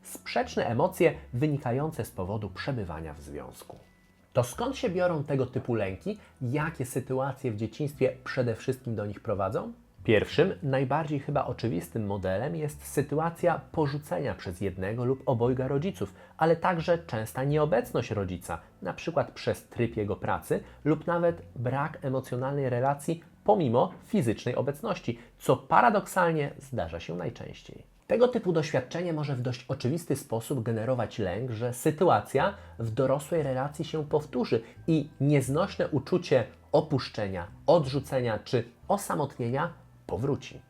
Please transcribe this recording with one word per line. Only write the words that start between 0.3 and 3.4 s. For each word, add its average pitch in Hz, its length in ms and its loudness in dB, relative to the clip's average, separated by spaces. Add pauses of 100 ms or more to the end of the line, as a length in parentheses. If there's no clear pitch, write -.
emocje 147 480 4 (180)
wynikające 139 720 0
z - 60 -10
powodu 98 400 -6
przebywania 82 640 -6
w 73 60 -16
związku. 71 580 -14 (540)